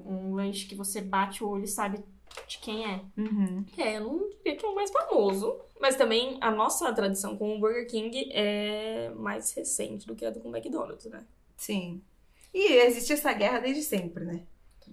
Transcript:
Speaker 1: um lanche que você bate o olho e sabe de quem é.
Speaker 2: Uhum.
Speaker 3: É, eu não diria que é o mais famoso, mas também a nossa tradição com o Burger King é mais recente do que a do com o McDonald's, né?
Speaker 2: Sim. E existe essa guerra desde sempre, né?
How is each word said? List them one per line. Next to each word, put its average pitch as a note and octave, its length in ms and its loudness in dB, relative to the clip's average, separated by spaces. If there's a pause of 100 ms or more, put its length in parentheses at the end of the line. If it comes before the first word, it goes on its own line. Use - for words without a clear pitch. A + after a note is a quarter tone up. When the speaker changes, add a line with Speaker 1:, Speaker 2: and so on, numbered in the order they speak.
Speaker 1:
um F#3+ 300 -4
lanche G3 320 -2
que G3 80 -12
você G3+ 260 -4
bate G3 420 0
o G#3 60 -2
olho G3+ 140 -2
e G#3+ 40 -4
sabe G3+ 320 -2 (480)
de - 120 -12
quem A3 260 -6
é. F#3+ 140 -4 (180)
Speaker 2:
Uhum. G3+ 480 0 (120)
Speaker 3:
É, A3 200 0
eu G#3+ 60 -4
não E4+ 260 -2
diria D#4 280 -4
que - 80 -6
é G#4+ 40 0
o F#4+ 60 -2
mais G4+ 160 -2
famoso, A3+ 680 2 (200)
mas C4 160 4
também B3 460 4
a A3+ 100 4
nossa A#3+ 420 2
tradição G3+ 440 0
com G#3+ 180 -2
o G#3 40 -6
Burger A#3 300 2
King A#3 440 -2
é G#3+ 840 0
mais G#3+ 380 -4
recente G#3+ 520 -4
do - 100 -10
que - 100 -8
a - 40 0
do A2+ 120 -8
com A#2 80 -12
o A#2 60 -10
McDonald's, - 500 -6
né? - 180 -14 (340)
Speaker 2:
Sim. F#3 440 -4 (520)
E F#4+ 280 6
existe B3 320 6
essa D4 200 2
guerra G#3+ 260 2
desde C4+ 220 0
sempre, F3 440 -2
né? F3 160 -4 (520)